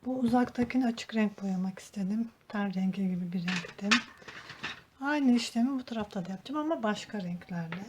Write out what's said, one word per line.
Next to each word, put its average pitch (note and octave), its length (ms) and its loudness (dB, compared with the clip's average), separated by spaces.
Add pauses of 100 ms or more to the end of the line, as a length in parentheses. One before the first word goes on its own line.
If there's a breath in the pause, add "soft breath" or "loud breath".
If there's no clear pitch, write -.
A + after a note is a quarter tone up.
Bu C4 140 -2
uzaktakini B3 640 4
açık A3+ 300 -2
renk G#3 280 2
boyamak F#3+ 360 0
istedim. G#3 500 -2 (180)
Ten G3+ 260 -2
rengi F#3+ 340 0
gibi F3+ 260 -2
bir F3 140 -2
renkti. F3+ 420 -4 (1120 loud breath)
Aynı C#4 300 4
işlemi A#3+ 480 4
bu B3+ 40 -8
tarafta G#3 420 -4
da F#3 60 -6
yapacağım D4+ 400 -2
ama C#4 120 -2
başka G#3 380 -2
renklerle. F3 680 -6